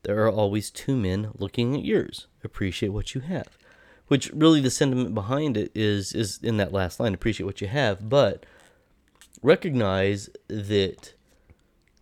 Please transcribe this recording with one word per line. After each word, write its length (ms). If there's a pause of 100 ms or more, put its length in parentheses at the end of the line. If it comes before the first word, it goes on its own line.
there 220
are 60
always 400
two 240
men 420
looking 380
at 100
yours. 420 (160)
Appreciate 460
what 240
you 80
have." 360 (500)
Which 260
really 260
the 120
sentiment 420
behind 440
it 180
is, 380
is 280
in 160
that 160
last 260
line, 140
"Appreciate 320
what 160
you 60
have," 420
but 360 (1000)
recognize 840 (180)
that 640 (880)